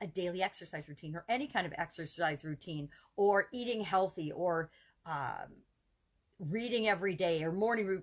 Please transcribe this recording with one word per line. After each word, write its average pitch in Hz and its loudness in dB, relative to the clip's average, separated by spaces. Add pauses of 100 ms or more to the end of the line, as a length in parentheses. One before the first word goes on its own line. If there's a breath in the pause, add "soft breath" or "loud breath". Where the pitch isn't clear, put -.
a 202 -6
daily 180 -2
exercise 170 -6
routine 151 -10
or 175 -8
any 254 0
kind 202 0
of 160 -4
exercise 160 -4
routine 151 -6 (260 loud breath)
or 202 6
eating 240 -2
healthy 185 2
or, 165 0 (340 soft breath)
um, 143 -4 (880)
reading 220 0
every 190 2
day 165 2
or 165 0
morning 214 2
ru-, 190 0